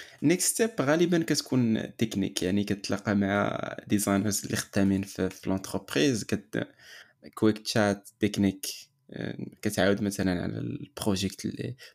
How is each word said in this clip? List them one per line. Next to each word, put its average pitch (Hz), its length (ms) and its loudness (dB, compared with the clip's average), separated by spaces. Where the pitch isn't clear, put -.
Next 175 300 2
step 226 260 0
غالبا 165 420 4
كتكون 127 760 0
تكنيك، 101 460 0
يعني 98 200 2
كتلاقى 101 520 -2
مع 101 440 0
ديزاينرز 101 580 2
اللي - 120 -2
خدامين 98 440 2
في، 92 280 -4
في - 200 -8
لونتربريز، 107 720 0
كت-، - 440 -4
كويك 107 240 2
تشات 101 520 0
تكنيك، 101 460 0
آه، - 260 -8
كتعاود 101 400 2
مثلا 95 400 0
على 101 160 -6
البروجيكت - 880 -4
اللي، 123 300 -6